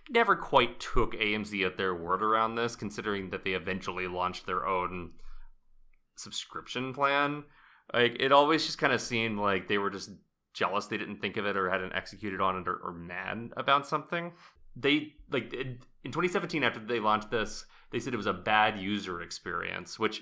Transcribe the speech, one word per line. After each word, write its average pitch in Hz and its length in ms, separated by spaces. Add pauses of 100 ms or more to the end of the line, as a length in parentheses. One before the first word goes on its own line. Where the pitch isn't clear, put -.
(100)
never 233 240
quite 135 460
took - 340
A 104 200
M 107 100
C 104 200
at 92 120
their 95 180
word 87 280
around 110 320
this, 117 220
considering 101 540
that 95 140
they 95 80
eventually 92 540
launched 90 400
their 90 200
own 90 440 (1080)
subscription - 800
plan. 143 500 (480)
Like, 120 280
it 135 120
always 147 340
just - 120
kinda 135 200
seemed 113 400
like 98 300
they 104 100
were 101 120
just 95 200 (440)
jealous 98 320
they 107 120
didn't 101 220
think - 160
of 101 100
it 101 100
or 92 140
hadn't 92 220
executed 95 480
on 95 200
it 87 80
or, 90 80
or 90 160
mad 95 640
about 139 300
something. 170 460 (440)
They, 147 380 (160)
like, 127 240
in, 127 240 (260)
in 127 80
twenty 170 160
seventeen, 170 360
after 113 160
they 113 200
launched 107 300
this, 107 340 (260)
they - 100
said 123 140
it 113 40
was 101 80
a 101 60
bad 107 460
user 92 440
experience, 87 760
which 107 240